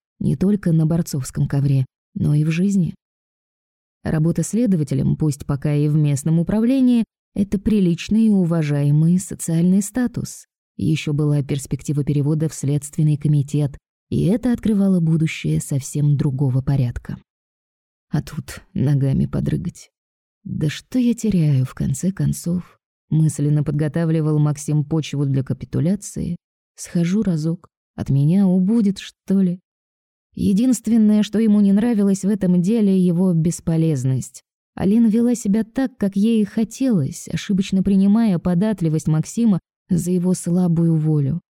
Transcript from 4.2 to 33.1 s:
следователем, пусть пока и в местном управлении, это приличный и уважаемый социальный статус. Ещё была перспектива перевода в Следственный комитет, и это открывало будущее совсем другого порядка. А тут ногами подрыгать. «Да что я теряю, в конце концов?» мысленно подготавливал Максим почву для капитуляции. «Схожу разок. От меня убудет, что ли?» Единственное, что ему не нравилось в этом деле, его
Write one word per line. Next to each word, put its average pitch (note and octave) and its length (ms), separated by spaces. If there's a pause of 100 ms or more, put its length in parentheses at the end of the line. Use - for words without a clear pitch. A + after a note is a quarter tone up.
следователем, D3 720
пусть D3+ 300
пока D3 300
и D3 140
в D3 60
местном D3+ 440
управлении, A#3 640 (320)
это G3 240
приличный G3+ 640
и G#3+ 40
уважаемый D#3+ 920
социальный F3+ 640
статус. - 640 (300)
Ещё D3+ 360
была D3 300
перспектива C#3+ 600
перевода D3 460
в - 40
Следственный D3 640
комитет, D3 600 (320)
и D3 160
это A#3+ 260
открывало G3 480
будущее D#3+ 600
совсем C#3+ 560
другого C3+ 440
порядка. C3 560 (920)
А D3 120
тут - 400 (120)
ногами C3+ 520
подрыгать. - 640 (520)
«Да D#3 260
что - 300
я A#3+ 140
теряю, D#3 520
в - 80
конце D3 380
концов?» E3+ 680 (300)
мысленно D3+ 540
подготавливал D#3 760
Максим D3 440
почву D3 420
для C3+ 180
капитуляции. E3 920 (400)
«Схожу F3 460
разок. E3 480 (260)
От - 140
меня D#3 380
убудет, G3 500
что - 420
ли?» F3+ 200 (720)
Единственное, G#3+ 880
что G3+ 160
ему G#3 240
не G3 120
нравилось G3+ 520
в - 20
этом F3+ 320
деле, G3 380
его F3+ 360